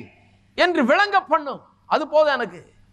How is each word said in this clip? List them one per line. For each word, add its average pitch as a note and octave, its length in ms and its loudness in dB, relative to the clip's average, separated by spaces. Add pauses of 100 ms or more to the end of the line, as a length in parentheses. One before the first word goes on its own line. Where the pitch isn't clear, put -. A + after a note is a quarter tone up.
(580)
என்று E4+ 280 2
விளங்க G4 380 2
பண்ணும். C#4+ 380 -4 (280)
அது A#3+ 180 0
போதும் D4+ 300 2
எனக்கு. F3+ 240 -8 (320)